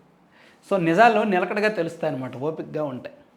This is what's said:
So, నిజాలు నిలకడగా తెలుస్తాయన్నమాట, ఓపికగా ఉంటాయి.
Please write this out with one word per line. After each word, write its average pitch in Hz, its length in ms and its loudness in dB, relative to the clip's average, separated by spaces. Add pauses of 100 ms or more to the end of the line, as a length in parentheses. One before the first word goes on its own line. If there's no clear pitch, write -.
(720)
So, 190 80 2
నిజాలు 208 420 6
నిలకడగా 208 460 0
తెలుస్తాయన్నమాట, 139 680 -4
ఓపికగా 151 480 -6
ఉంటాయి. 127 300 -10 (220)